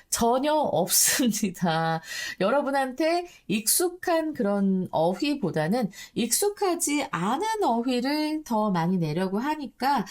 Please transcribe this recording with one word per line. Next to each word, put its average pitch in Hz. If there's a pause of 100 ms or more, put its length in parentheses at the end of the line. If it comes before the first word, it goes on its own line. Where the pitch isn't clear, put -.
전혀 262
없습니다. 175 (200)
<laughs> -
여러분한테 277 (220)
익숙한 320
그런 196
어휘보다는 185 (240)
익숙하지 330
않은 330
어휘를 277
더 214
많이 180
내려고 180
하니까 269